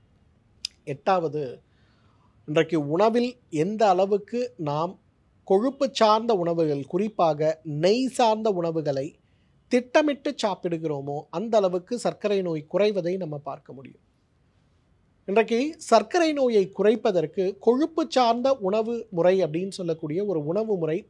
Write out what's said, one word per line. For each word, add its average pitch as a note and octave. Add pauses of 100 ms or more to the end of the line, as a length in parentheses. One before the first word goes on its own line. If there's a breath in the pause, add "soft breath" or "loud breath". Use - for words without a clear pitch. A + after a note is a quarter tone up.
(840)
எட்டாவது, D3+ (840)
இன்றைக்கு D#3
உணவில் A3+ (140)
எந்த G3+
அளவுக்கு G3+
நாம் D#3 (440)
கொழுப்பு B3+
சார்ந்த A3+
உணவுகள், E3
குறிப்பாக D#3+
நெய் F3
சார்ந்த A3
உணவுகளை D#3+ (500)
திட்டமிட்டு C#4+ (120)
சாப்பிடுகிறோமோ, D#3
அந்த A3
அளவுக்கு F#3
சர்க்கரை G3
நோய் D#3+
குறைவதை F#3
நம்ம D3+
பார்க்க C#3
முடியும். B2+ (1300)
இன்றைக்கு A#3
சர்க்கரை D#4
நோயை A#3
குறைப்பதற்கு G3
கொழுப்பு D4+
சார்ந்த B3
உணவு A3
முறை F3+
அப்படின்னு E3+
சொல்லக்கூடிய E3
ஒரு E3
உணவு G#3
முறை E3